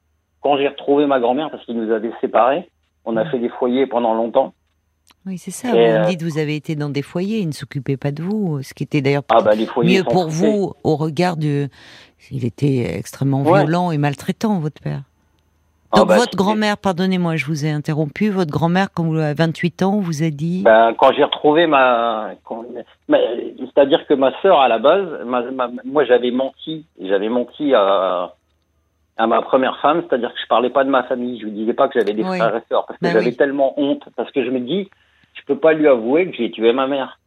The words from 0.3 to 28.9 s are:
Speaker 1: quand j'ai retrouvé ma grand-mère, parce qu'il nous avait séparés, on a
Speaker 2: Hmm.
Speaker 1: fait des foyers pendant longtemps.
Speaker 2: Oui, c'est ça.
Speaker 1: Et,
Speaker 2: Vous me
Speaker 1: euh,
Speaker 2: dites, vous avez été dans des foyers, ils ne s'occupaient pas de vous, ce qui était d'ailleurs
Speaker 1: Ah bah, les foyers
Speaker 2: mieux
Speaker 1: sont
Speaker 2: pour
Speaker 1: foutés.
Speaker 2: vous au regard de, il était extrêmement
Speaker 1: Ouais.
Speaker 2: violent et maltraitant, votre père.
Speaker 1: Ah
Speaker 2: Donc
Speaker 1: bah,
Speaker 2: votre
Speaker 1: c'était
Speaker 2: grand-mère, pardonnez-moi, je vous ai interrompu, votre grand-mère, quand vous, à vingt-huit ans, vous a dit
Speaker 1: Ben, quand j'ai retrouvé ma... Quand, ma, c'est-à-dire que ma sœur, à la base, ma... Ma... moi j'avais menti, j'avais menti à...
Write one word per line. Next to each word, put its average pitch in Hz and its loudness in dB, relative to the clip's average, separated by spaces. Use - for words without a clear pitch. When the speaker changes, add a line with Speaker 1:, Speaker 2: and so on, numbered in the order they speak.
Speaker 1:
quand 143 2
j'ai 139 0
retrouvé 143 0
ma 139 2
grand-mère, 127 0
parce 110 -14
qu'il 117 -6
nous 110 -4
avait 113 -2
séparés, 113 0
on 113 -4
a 110 0
Speaker 2:
Hmm. - -4
Speaker 1:
fait 131 -2
des 117 -2
foyers 127 0
pendant 117 0
longtemps. 117 0
Speaker 2:
Oui, 185 -8
c'est 190 -12
ça. 247 -8
Speaker 1:
Et, - 0
Speaker 2:
Vous 233 4
me 226 4
Speaker 1:
euh, - 0
Speaker 2:
dites, 165 -2
vous 165 -4
avez 151 -2
été 151 -6
dans 147 -4
des 143 -4
foyers, 196 -4
ils 185 -2
ne 151 -4
s'occupaient 139 -6
pas 143 -4
de 147 -10
vous, 185 -4
ce - -16
qui - -10
était 147 -2
d'ailleurs 143 0
Speaker 1:
Ah 113 6
bah, 107 4
les 110 -2
foyers 180 2
Speaker 2:
mieux 185 0
Speaker 1:
sont - -4
Speaker 2:
pour 170 2
Speaker 1:
foutés. 170 0
Speaker 2:
vous 202 -2
au 151 2
regard 160 -2
de, 143 -2
il 127 -6
était 120 -2
extrêmement 135 -2
Speaker 1:
Ouais. 180 4
Speaker 2:
violent 175 0
et 156 -2
maltraitant, 180 -2
votre 151 -8
père. 147 -6
Speaker 1:
Ah - 6
Speaker 2:
Donc - 6
Speaker 1:
bah, 107 6
Speaker 2:
votre 233 4
Speaker 1:
c'était 190 -6
Speaker 2:
grand-mère, 208 0
pardonnez-moi, 180 0
je 143 -4
vous 147 -4
ai 156 0
interrompu, 151 -2
votre 185 0
grand-mère, 170 0
quand 175 -2
vous, 160 0
à 151 0
vingt-huit 165 -2
ans, 196 0
vous 165 -4
a 165 0
dit 170 -4
Speaker 1:
Ben, 113 6
quand 135 6
j'ai 139 2
retrouvé 151 2
ma... 117 2
Quand, 120 -12
ma, - 4
c'est-à-dire - 2
que 151 2
ma 131 2
sœur, 190 4
à 131 4
la 110 2
base, 170 4
ma... 123 -4
Ma... 127 -4
moi 139 0
j'avais 120 2
menti, 135 -6
j'avais 98 -2
menti 123 -2
à... 92 2